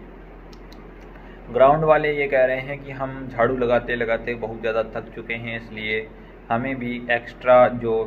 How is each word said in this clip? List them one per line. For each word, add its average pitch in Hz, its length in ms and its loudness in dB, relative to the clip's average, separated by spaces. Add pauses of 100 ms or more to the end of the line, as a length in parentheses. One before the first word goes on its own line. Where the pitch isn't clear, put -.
(1500)
ग्राउंड 139 320 6
वाले 151 300 4
ये 143 140 0
कह 135 180 4
रहे 131 140 0
हैं 139 240 -8
कि 139 80 -14
हम 135 360 -10
झाड़ू 120 300 0
लगाते 120 380 0
लगाते 117 400 -2
बहुत 113 260 -10
ज़्यादा 110 220 0 (120)
थक 113 200 -10
चुके 113 180 -8
हैं, 117 280 -8
इसलिए 110 460 -6 (420)
हमें 127 260 -2
भी 120 200 -6 (160)
extra 123 560 4
जो 117 260 -2 (140)